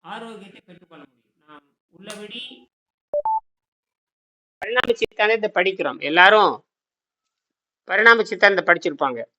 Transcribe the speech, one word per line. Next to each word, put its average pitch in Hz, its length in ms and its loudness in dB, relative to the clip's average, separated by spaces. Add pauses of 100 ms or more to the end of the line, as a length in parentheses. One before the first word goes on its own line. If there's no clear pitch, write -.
ஆரோக்கியத்தை 214 580 -18
பெற்றுக்கொள்ள 165 420 -20
முடியும். 131 440 -20
நாம் 147 180 -20 (280)
உள்ளபடி 208 460 -18 (2250)
பரிணாம 240 400 -2
சித்தாந்தத்தை 214 560 -2
படிக்கிறோம், 180 420 -4 (100)
எல்லாரும் 180 440 4 (1300)
பரிணாம 220 420 4
சித்தாந்தத்தை 196 400 2
படிச்சிருப்பாங்க 147 500 0 (200)